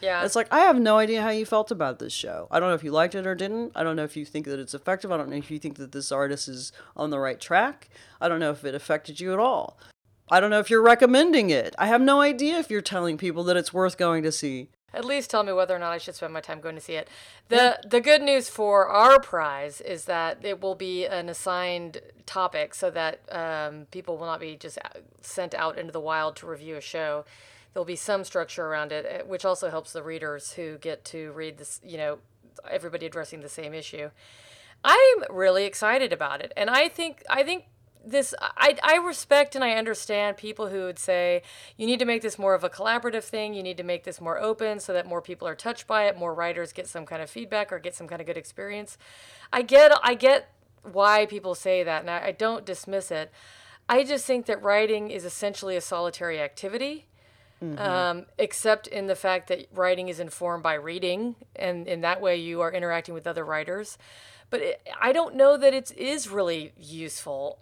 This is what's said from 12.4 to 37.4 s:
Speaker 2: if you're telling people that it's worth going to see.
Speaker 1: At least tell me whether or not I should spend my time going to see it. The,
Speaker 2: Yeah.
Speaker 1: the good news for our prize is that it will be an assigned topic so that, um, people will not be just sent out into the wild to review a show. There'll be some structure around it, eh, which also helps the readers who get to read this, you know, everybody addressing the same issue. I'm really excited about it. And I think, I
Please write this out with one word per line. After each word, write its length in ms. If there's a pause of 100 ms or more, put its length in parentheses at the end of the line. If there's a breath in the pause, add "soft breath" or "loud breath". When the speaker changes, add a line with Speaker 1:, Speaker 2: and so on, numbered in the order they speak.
Speaker 2:
if 120
you're 120
telling 340
people 280
that 120
it's 160
worth 240
going 280
to 80
see. 360 (260)
Speaker 1:
At 100
least 260
tell 120
me 100
whether 240
or 20
not 140
I 60
should 160
spend 180
my 80
time 200
going 160
to 40
see 140
it. 140 (400 loud breath)
The, 80
Speaker 2:
Yeah. 200 (100)
Speaker 1:
the 140
good 220
news 260
for 400
our 320
prize 600
is 240
that 360
it 200
will 140
be 280
an 240
assigned 720 (240)
topic 480
so 180
that, 300 (100)
um, 600
people 260
will 100
not 140
be 160
just 220 (420)
sent 340
out 220
into 160
the 80
wild 360
to 100
review 300
a 40
show. 460 (480 soft breath)
There'll 100
be 120
some 280
structure 400
around 260
it, 160
eh, 200
which 180
also 240
helps 240
the 120
readers 480
who 260
get 280
to 260
read 260
this, 260
you 140
know, 200 (520)
everybody 340
addressing 380
the 80
same 240
issue. 360 (760 loud breath)
I'm 440
really 360
excited 480
about 280
it. 160
And 140
I 180
think, 400
I 140